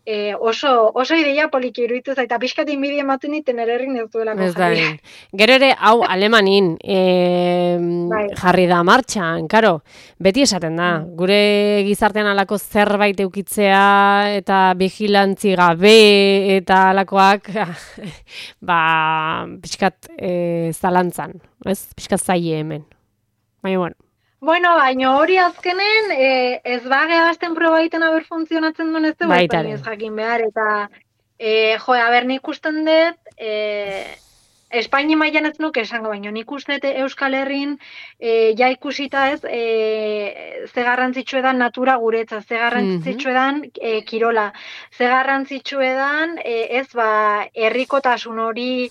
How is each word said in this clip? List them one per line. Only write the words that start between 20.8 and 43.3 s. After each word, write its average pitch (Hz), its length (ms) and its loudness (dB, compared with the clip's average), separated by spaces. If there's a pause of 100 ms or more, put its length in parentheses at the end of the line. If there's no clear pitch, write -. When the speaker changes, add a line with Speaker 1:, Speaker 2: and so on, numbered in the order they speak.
Speaker 2:
ez? 196 300 -6
Pixkat - 260 -4
zaie 170 380 -2
hemen. 156 260 -10 (800)
Baina, 190 160 -2
bueno. 170 160 -4 (480)
Speaker 1:
Bueno, 349 300 2
baina 262 440 2
hori 320 200 2
azkenen, 381 680 0 (100)
e, 254 460 0
ez 247 160 -6 (100)
bagea 320 400 2
hasten 339 240 -4
proba 320 280 2
egiten 330 200 -2
haber 320 240 0
funtzionatzen 320 680 -4
duen 320 140 -2
ez 311 100 -2
dugu - 140 -2
Speaker 2:
Baita 175 300 2
Speaker 1:
Espainiaz 156 240 -6
Speaker 2:
ere. 226 80 -12
Speaker 1:
jakin 214 240 -10
behar, 226 260 -4
eta, 214 480 -4 (480)
e, 220 400 0
jo, 254 160 -2
a 233 160 2
ber, 240 160 2
nik 262 220 -4
usten 311 360 -6
dut, 320 360 2 (180)
e, 208 640 -6 (680)
Espainia 277 480 0
mailan 302 260 0
ez 302 140 -6
nuke 311 220 -4
esango, 220 260 -8
baina 208 240 -8
nik 220 180 -10
uste 277 300 -8
dut 277 60 -6
Euskal 269 480 -4
Herrin, 277 400 -4 (440)
e, 226 380 2
ja 247 160 2
ikusita 269 600 -4
ez, 302 100 -8
e, 220 1200 -4
ze - 200 -4
garrantzitsua 254 560 -2
da 262 100 2
natura 254 460 0
guretzat, 226 500 -4
ze 240 100 -6
garrantzitsua 226 720 -2